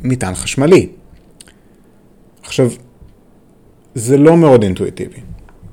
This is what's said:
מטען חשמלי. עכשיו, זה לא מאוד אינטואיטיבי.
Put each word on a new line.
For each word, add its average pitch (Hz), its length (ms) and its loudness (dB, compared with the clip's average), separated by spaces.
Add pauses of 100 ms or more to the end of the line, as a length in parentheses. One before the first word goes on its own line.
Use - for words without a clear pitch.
מטען 123 340 -6
חשמלי. 147 520 0 (1600)
עכשיו, 127 260 -2 (1300)
זה 127 220 0
לא 156 200 6
מאוד 135 260 4
אינטואיטיבי. - 580 -6 (520)